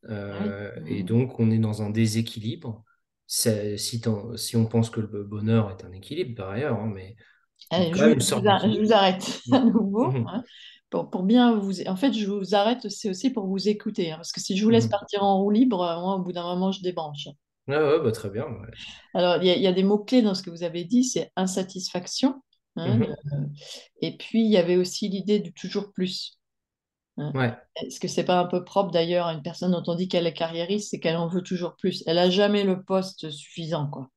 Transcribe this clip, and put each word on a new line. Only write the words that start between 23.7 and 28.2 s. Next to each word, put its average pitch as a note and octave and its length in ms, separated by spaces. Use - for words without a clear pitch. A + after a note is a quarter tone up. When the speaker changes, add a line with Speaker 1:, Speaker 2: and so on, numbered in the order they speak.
Speaker 2:
et - 160
puis, - 280
il G#3+ 60
y G#3 60
avait F3+ 200
aussi F#3 320
l'idée G3+ 300
du E3+ 140
toujours G3+ 400
plus. - 460
Hein. D3 160
Speaker 1:
Ouais. B2 240
Speaker 2:
Est-ce - 220
que F3+ 80
c'est - 180